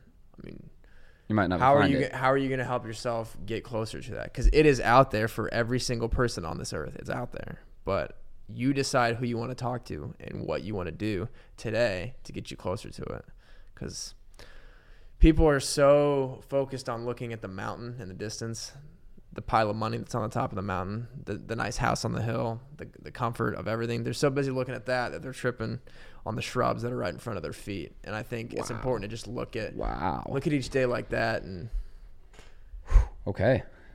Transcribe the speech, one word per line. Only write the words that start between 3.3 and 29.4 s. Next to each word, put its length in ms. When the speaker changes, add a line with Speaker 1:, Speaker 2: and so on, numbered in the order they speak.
Speaker 1:
get 200
closer 360
to 120
that? 200
'Cause 200
it 120
is 160
out 300
there 160
for 260
every 280
single 280
person 360
on 140
this 140
earth. 240
It's 140
out 220
there. 260
But 320
you 240
decide 440
who 100
you 100
wanna 200
talk 300
to 340
and 260
what 160
you 140
wanna 160
do 360
today 680
to 100
get 200
you 40
closer 320
to 140
it. 220
'Cause 400
people 300
are 120
so 880
focused 400
on 160
looking 280
at 100
the 60
mountain 520
in 80
the 60
distance, 580
the 100
pile 260
of 80
money 220
that's 160
on 80
the 100
top 180
of 60
the 60
mountain, 460
the, 80
the 200
nice 220
house 300
on 60
the 100
hill, 360
the, 100
the 80
comfort 440
of 140
everything. 340
They're 120
so 160
busy 200
looking 240
at 120
that, 260
that 100
they're 120
tripping 460
on 120
the 60
shrubs 400
that 80
are 60
right 160
in 60
front 180
of 60
their 100
feet. 400
And 100
I 80
think 320
it's 160
Speaker 2:
Wow. 60
Speaker 1:
important 260
to 120
just 120
look 280